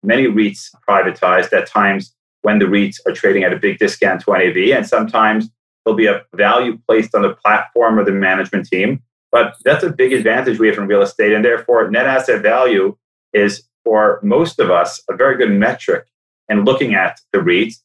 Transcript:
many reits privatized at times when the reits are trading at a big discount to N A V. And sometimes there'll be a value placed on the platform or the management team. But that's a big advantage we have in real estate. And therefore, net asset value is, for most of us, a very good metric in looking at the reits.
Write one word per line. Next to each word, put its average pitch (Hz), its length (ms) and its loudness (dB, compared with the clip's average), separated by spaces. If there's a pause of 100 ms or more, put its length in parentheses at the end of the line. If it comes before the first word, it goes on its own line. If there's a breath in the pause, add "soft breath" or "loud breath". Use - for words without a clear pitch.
many 123 220 2
reits 104 460 -2 (180)
privatized 92 640 0
at 92 140 0
times 98 480 -2 (260)
when 107 180 2
the 101 60 4
reits 101 420 -2
are - 60 -2
trading 98 320 0
at 92 80 0
a 87 60 -6
big 98 200 -4
discount 95 440 -2
to 101 100 -2
N 92 100 0
A 90 80 2
V. 92 220 0
And 104 140 0
sometimes 110 640 -2 (340)
there'll 110 120 0
be 110 100 2
a 98 160 -2 (120)
value 120 520 0
placed 110 280 0
on 104 80 2
the 98 120 -2
platform 110 640 0
or 101 60 0
the 98 80 0
management 95 560 -2
team. 104 340 -4 (280)
But 117 340 0
that's 151 200 2
a 170 60 -2
big 131 220 0
advantage 113 460 0
we 110 100 4
have 104 100 0
in 101 80 -6
real 101 160 2
estate. 104 300 0
And 107 120 0
therefore, 117 460 0
net 120 160 0
asset 123 360 0
value 107 540 2 (360)
is, 101 300 0 (220)
for 107 380 2
most 131 360 0
of 117 120 2
us, 85 400 0
a 95 60 -4
very 131 200 2
good 113 140 0
metric 98 560 -2 (420)
in 104 160 0
looking 131 300 0
at - 260 -2 (120)
the 101 60 0
reits. 95 460 0